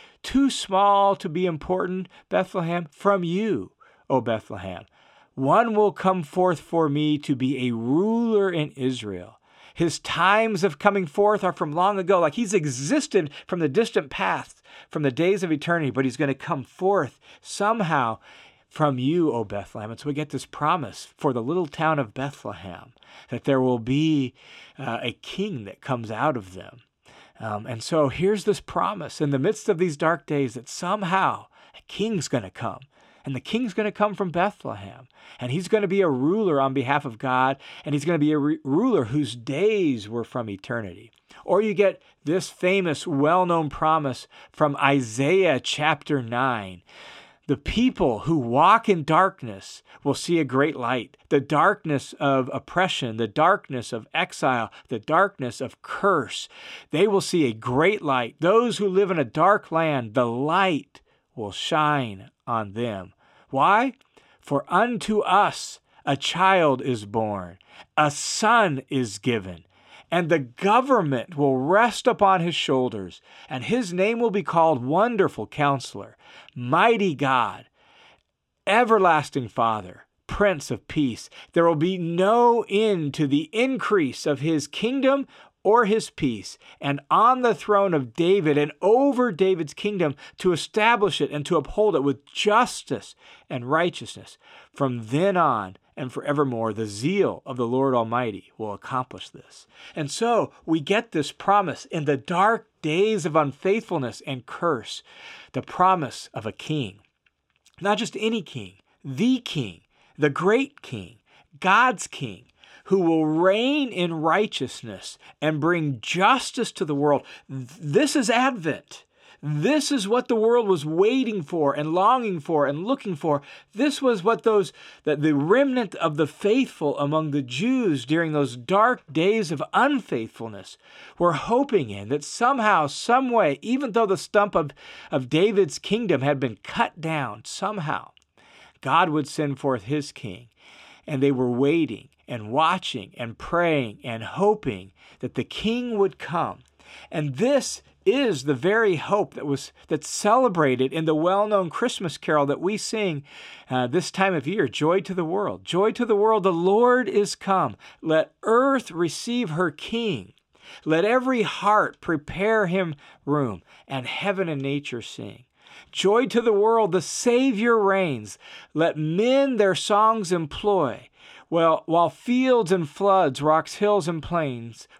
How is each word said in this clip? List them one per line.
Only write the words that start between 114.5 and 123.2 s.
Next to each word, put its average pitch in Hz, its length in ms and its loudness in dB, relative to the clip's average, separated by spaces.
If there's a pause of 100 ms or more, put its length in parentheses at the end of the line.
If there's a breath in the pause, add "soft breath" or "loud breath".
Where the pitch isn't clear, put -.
and 151 180 0
bring 156 400 0
justice 226 720 0
to - 140 -4
the 147 100 -2
world. 143 260 2 (280 loud breath)
Th-, 131 180 -12 (140)
this 180 340 2
is 240 140 2
Advent. 226 760 -2 (400 soft breath)
This 202 480 0
is 226 160 0
what 247 220 0
the 233 80 2
world 220 320 4
was 160 160 2
waiting 214 560 2
for 151 320 0
and 151 200 -2
longing 208 460 2
for 147 260 0
and 143 200 -4
looking 226 280 -4
for. 147 280 -2 (320 loud breath)